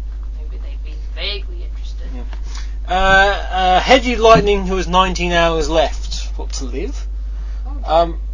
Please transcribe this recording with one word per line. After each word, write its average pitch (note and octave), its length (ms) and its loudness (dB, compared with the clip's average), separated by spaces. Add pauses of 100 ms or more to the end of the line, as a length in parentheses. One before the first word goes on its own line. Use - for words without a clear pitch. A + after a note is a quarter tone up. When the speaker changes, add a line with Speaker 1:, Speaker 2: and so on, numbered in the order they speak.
(400)
Speaker 1:
maybe - 240 -6
they'd - 220 -6
be - 100 -6 (180)
vaguely G3 500 -6
interested. - 520 -6
Speaker 2:
Yeah. - 80 -6 (640)
Uh, F#3+ 640 4
uh, F#3 300 4
Heady B3 340 4
Lightning, G#3 500 6
who F#3+ 120 -2
has E3+ 100 -2
nineteen F3 440 2
hours E3 380 2
left. - 680 -2
What - 140 -8
to C#3+ 120 -6
live? D3 400 -6 (640)
Speaker 1:
Oh, - 80 -6
dear. C3 160 -6
Speaker 2:
Um, E3 280 2 (140)